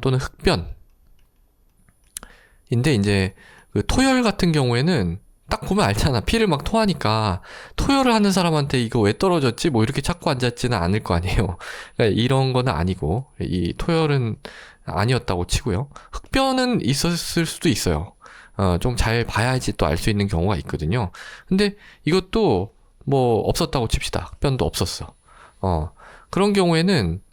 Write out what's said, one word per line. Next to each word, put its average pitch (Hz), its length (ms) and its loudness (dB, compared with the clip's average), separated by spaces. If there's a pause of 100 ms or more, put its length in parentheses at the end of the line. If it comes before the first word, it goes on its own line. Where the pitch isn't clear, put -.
또는 131 180 0
흡변. 131 480 -2 (2000)
인데 127 240 2
이제 98 400 2 (380)
그 107 160 0
토혈 262 340 2
같은 196 300 0
경우에는 123 680 0 (300)
딱 - 120 -2
보면 190 220 0
알잖아. 117 380 2
피를 226 240 0
막 151 180 0
토하니까 110 800 0 (340)
토혈을 269 380 2
하는 208 180 4
사람한테 156 520 0
"이거 117 160 0
왜 104 180 4
떨어졌지?" 160 540 2
뭐 113 100 2
이렇게 113 180 0
찾고 - 300 -2
앉았지는 123 480 0
않을 92 240 0
거 90 140 0
아니에요. 92 420 0 (400)
그러니까 107 240 2
이런 131 320 2
거는 127 180 0
아니고, 90 540 -2 (160)
이 90 340 -2
토혈은 147 640 0 (480)
아니었다고 95 600 0
치고요. 113 440 -2 (220)
흡변은 262 720 0
있었을 165 640 -2
수도 - 200 -4
있어요. 92 460 0 (440)
어, 92 220 2
좀 123 160 0
잘 113 300 0
봐야지 120 480 -2
또 92 140 0
알 76 100 0
수 - 140 0
있는 101 160 0
경우가 92 300 0
있거든요. 90 540 -4 (360)
근데 196 280 0 (300)
이것도 160 680 0 (300)
뭐 127 340 2
없었다고 117 480 -2
칩시다. - 460 -4
흡변도 131 320 -2
없었어. - 500 -6 (460)
어, 87 300 -2 (380)
그런 196 240 2
경우에는 165 680 2 (120)